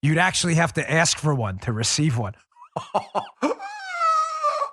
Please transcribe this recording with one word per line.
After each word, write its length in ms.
You'd 160
actually 360
have 200
to 160
ask 280
for 160
one 260
to 120
receive 440
one. 180
<laughs> 2000